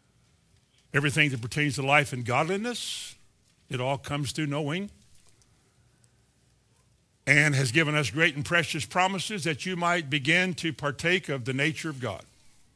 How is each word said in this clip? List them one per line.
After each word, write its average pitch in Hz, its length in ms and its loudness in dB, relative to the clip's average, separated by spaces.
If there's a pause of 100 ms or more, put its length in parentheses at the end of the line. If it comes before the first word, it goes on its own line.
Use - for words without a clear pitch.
(960)
Everything 147 360 4
that 117 120 -4
pertains 139 320 -2
to 135 80 -4
life 143 320 4
and 127 100 -4
godliness, 180 880 -2 (560)
it 127 120 -2
all 135 160 0
comes 143 340 -4
through 156 140 -2
knowing. 156 440 -4 (2250)
And 147 280 6
has 131 160 2
given 151 240 4
us 147 160 0
great 160 240 2
and 143 100 -4
precious 165 420 0
promises 185 580 0
that 160 220 -4
you 185 100 -4
might 175 320 0
begin 160 460 2
to 165 180 -4
partake 165 560 -2
of 135 160 -4
the 131 80 -4
nature 151 380 -2
of 135 100 -10
God." 107 240 -6 (500)